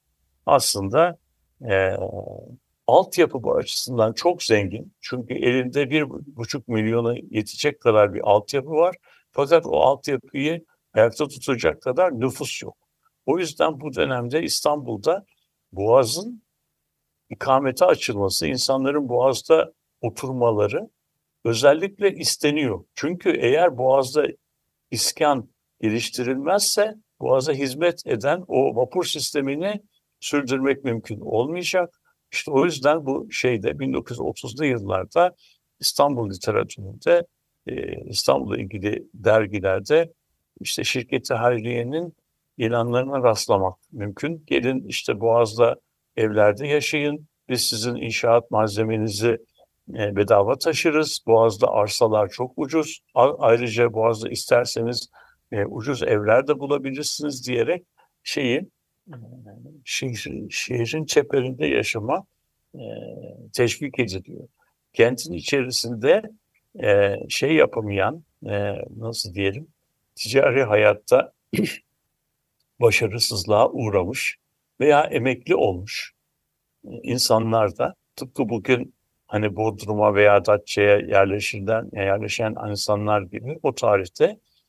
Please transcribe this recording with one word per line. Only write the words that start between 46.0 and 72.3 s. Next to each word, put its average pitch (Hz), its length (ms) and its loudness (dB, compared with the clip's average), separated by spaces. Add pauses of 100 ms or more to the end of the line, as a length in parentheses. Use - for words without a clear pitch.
evlerde 107 520 2
yaşayın. 147 600 -2 (220)
Biz 123 120 -2
sizin 120 340 -4
inşaat 117 560 0
malzemenizi, 110 840 0 (560)
e, 104 220 -4
bedava 104 420 4
taşırız. 156 720 0
Boğaz'da 113 400 4
arsalar 107 600 2
çok 123 260 -8
ucuz. 151 440 -4 (160)
A-, 135 220 4
ayrıca 120 560 2
Boğaz'da 110 360 0
isterseniz, 120 800 -2 (420)
e, 101 140 -2
ucuz 117 380 -6
evler 110 440 4
de 147 120 2
bulabilirsiniz 139 880 -6
diyerek 127 380 -2 (380)
şeyi, 143 460 -2 (380)
e, 160 80 -20 (680)
şehrin, - 640 -8
şehrin 127 560 -4
çeperinde 135 600 0
yaşama, 120 600 -2 (500)
e, 135 80 -16 (720)
teşvik 127 460 -2
ediliyor. 95 480 -6 (460)
Kentin 127 400 2
içerisinde, 127 880 0 (640)
e, 101 320 4 (140)
şey 151 260 0
yapamayan, 113 680 2 (220)
e, 101 300 -4 (220)
nasıl 113 360 -10
diyelim, 101 340 -4 (480)
ticari 135 480 2
hayatta 107 680 4 (220)
<clears throat> - 80 0 (1200)